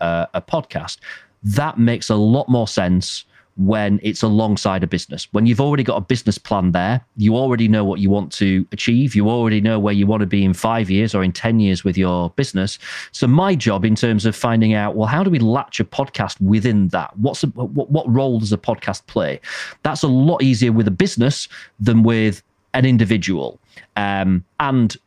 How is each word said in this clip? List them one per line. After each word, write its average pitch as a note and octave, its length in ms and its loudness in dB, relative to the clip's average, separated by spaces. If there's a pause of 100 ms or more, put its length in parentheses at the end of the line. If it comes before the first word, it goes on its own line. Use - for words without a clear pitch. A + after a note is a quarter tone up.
uh, E2+ 320 -2
a F2+ 80 -6
podcast, - 600 -8 (420)
that G#2+ 360 -2
makes A#2 300 0
a A2 80 2
lot A2 320 2
more A#2+ 180 2
sense F2+ 600 -2 (300)
when G2+ 460 0
it's G2+ 200 -4
alongside G#2+ 600 0
a F#2 40 0
business. - 460 -8
When G#2+ 120 2
you've A#2 160 4
already C#3+ 220 0
got - 140 -2
a G2+ 40 -2
business A2 380 -2
plan F#2 340 0
there, G2 320 -2 (140)
you A2 180 2
already B2 320 0
know G#2+ 160 2
what G2 160 -2
you G2 80 2
want G2 260 0
to F#2+ 380 0
achieve, A#2+ 420 0
you G#2 140 2
already A2+ 320 0
know A2 180 0
where G#2 140 0
you G2+ 140 2
want G#2+ 140 0
to G2+ 60 0
be G2 180 0
in F#2 100 2
five A2+ 340 -2
years G#2 260 0
or F#2+ 80 0
in F#2 100 0
ten A2+ 280 0
years F#2+ 240 0
with F#2 140 0
your F2+ 320 0
business. G2 480 -4 (340)
So - 140 -2
my F3+ 280 4
job G#2 300 0
in A2 100 2
terms A2 300 0
of A2 100 0
finding A2 380 2
out, G#2 240 -2
well, A2 120 0
how D3 140 0
do G3 60 0
we D#3+ 120 2
latch A#2 380 0
a - 60 -2
podcast - 560 -6
within G2+ 480 2
that? E2+ 300 -6
What's B2 260 -2
a, D3 40 -2
what, B2 420 -6
what D3 180 0
role B2+ 300 0
does G#2+ 140 -4
a G#2 60 -2
podcast - 500 -6
play? D2 320 -4 (420)
That's D3 200 -4
a D#3 60 0
lot C3+ 340 2
easier A#2+ 300 4
with A2 160 2
a G2 40 2
business C3+ 540 0 (320)
than A2+ 240 4
with A2 400 2 (300)
an C3 140 2
individual. F#2+ 720 0 (380)
Um, G2 480 0 (160)
and, C3 360 0 (100)